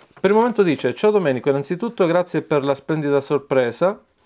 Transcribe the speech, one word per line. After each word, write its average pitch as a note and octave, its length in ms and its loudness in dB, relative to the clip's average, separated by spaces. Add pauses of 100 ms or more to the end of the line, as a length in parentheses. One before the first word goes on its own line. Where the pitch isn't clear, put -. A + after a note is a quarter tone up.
(200)
Per F#3+ 80 2
il G#3 80 2
momento A3+ 260 2
dice: C3+ 300 0
"Ciao - 180 0
Domenico, D3 380 0
innanzitutto F3 560 -2
grazie E3+ 380 0
per D3 200 0
la C#3 120 0
splendida C#3+ 480 -2
sorpresa. C#3 760 0 (280)